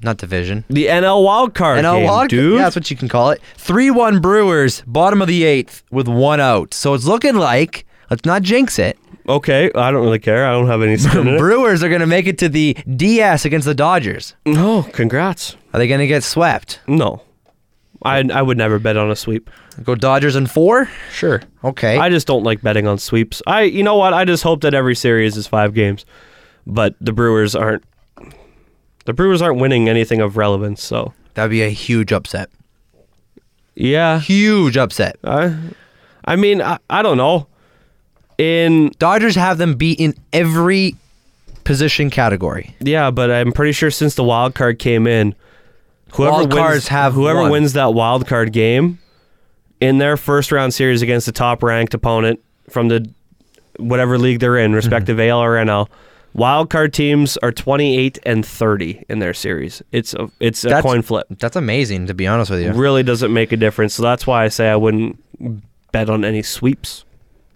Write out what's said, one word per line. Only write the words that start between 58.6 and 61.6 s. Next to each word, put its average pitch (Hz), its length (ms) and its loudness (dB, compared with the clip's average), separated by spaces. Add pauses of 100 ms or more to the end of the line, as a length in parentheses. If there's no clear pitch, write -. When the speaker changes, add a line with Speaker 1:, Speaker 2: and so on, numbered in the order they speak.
Speaker 2:
in 107 100 -6
their 87 160 -4
series. - 560 -8
It's 120 240 -6
a, 107 140 -8 (100)
it's 113 260 -4
a 120 40 0
Speaker 1:
That's 143 160 2
Speaker 2:
coin 123 180 0
flip. 107 240 -6 (120)
Speaker 1:
that's 117 160 -6
amazing, 110 520 -4